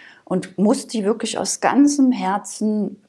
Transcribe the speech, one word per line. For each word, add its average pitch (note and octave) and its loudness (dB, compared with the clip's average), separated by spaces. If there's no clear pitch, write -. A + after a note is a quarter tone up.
und - -4
musst G#3 2
die G#3+ -2
wirklich A3 -4
aus - -4
ganzem C#4+ 4
Herzen G#3 -4